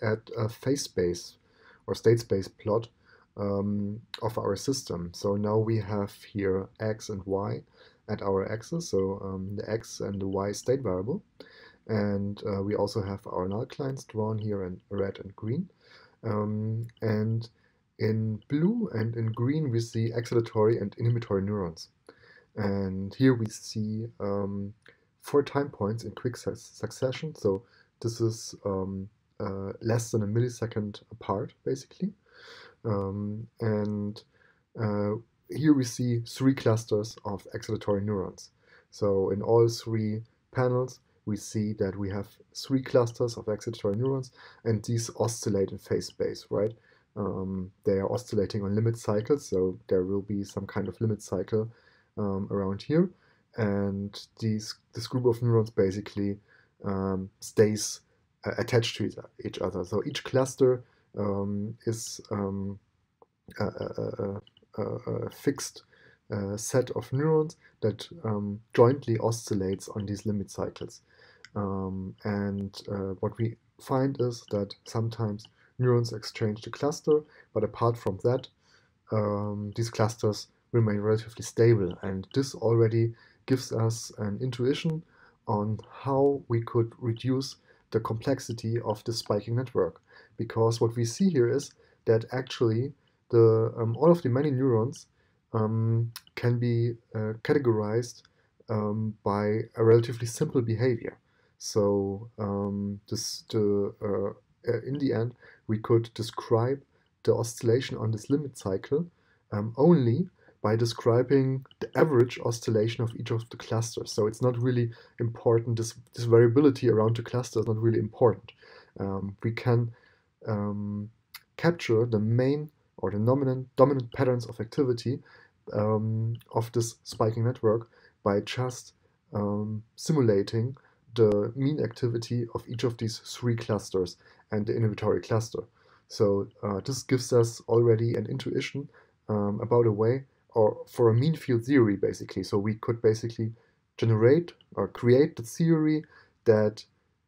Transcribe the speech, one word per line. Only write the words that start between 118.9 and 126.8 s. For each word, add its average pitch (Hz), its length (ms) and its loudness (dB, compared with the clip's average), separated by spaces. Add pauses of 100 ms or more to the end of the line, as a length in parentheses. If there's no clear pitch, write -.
Um, 98 440 -6
we 113 80 0
can, 117 400 2 (560)
um, 104 640 -4 (480)
capture 123 480 0
the 113 140 2
main 131 500 2 (280)
or 98 140 -2
the 101 80 -2
dominant, 131 560 2
dominant 131 380 4
patterns 123 340 0
of 117 120 -12
activity, 120 600 -2 (540)
um, 110 640 0 (180)
of 113 180 -2
this 113 320 -2